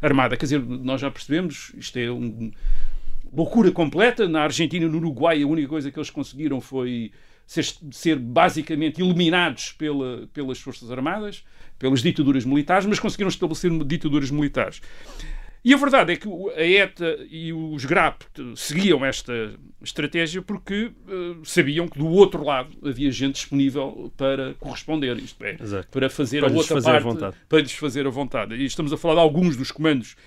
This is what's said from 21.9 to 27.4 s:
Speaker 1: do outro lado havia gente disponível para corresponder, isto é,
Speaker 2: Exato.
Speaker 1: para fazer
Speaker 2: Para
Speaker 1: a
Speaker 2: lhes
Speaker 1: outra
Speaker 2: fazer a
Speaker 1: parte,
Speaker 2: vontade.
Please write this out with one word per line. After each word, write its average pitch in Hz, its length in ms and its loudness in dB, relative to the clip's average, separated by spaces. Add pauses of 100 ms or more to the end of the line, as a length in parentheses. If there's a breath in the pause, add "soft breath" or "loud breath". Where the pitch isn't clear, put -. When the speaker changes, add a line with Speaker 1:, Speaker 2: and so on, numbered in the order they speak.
Speaker 1:
do 156 80 0
outro 185 380 6
lado 131 420 -2
havia 135 240 0
gente 135 240 -2
disponível 139 800 -2
para 135 380 -2
corresponder, 131 640 -4
isto - 260 -16
é, 104 160 -6
Speaker 2:
Exato. 101 300 -8
Speaker 1:
para 135 180 0
fazer 139 320 -2
Speaker 2:
Para 139 80 4
Speaker 1:
a - 20 4
Speaker 2:
lhes 117 80 2
Speaker 1:
outra 156 180 2
Speaker 2:
fazer 135 120 2
a 160 40 8
Speaker 1:
parte, 147 120 4
Speaker 2:
vontade. 104 320 -4 (120)